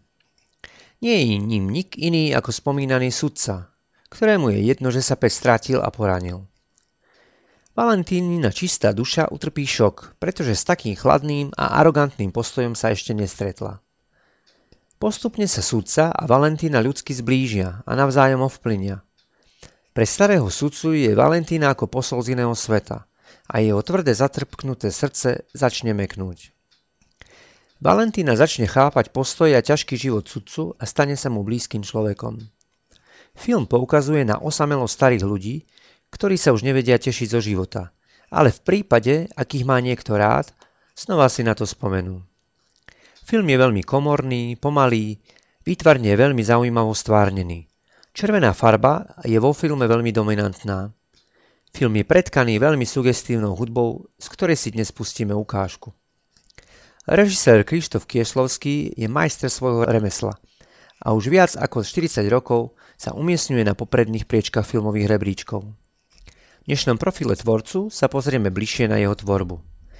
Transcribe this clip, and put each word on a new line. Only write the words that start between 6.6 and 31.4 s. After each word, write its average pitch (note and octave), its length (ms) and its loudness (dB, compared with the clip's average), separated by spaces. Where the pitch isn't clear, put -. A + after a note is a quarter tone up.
Valentínina F3+ 720 0
čistá - 400 -2
duša A#2 400 -2
utrpí - 320 -8
šok, - 560 0
pretože D3+ 400 -2
s - 80 -8
takým A#2 320 -2
chladným C#3+ 560 0
a - 240 0
arogantným D3+ 560 2
postojom A#2 400 -4
sa A2+ 160 -2
ešte G#2+ 240 -4
nestretla. G2+ 640 -6
Postupne G#3+ 480 -2
sa - 160 -4
sudca D3+ 480 0
a - 160 -4
Valentína D3 560 2
ľudsky C3+ 320 -4
zblížia A#2 720 -2
a - 80 -4
navzájom C3+ 480 4
ovplyvnia. G2+ 640 -4
Pre A2+ 120 2
starého F#3+ 440 2
sudcu D3+ 480 -2
je A2+ 160 4
Valentína D#3 640 2
ako A2+ 80 -4
posol B2 400 -4
z B2+ 80 -2
iného A#2+ 240 0
sveta A2 480 -4
a - 160 -8
jeho G#2 240 2
tvrdé D#3 320 0
zatrpknuté C3 720 -4
srdce - 640 -4
začne A#2 400 -2
mäknúť. F#2+ 560 -8
Valentína G3 500 2
začne B2 320 2
chápať C3 480 2
postoj C#3+ 400 0
a B2 80 4
ťažký C#3 400 -2
život A2+ 240 -2
sudcu - 560 -10
a A2 80 -8
stane C#3+ 320 -2
sa - 80 -4
mu G#2+ 160 -2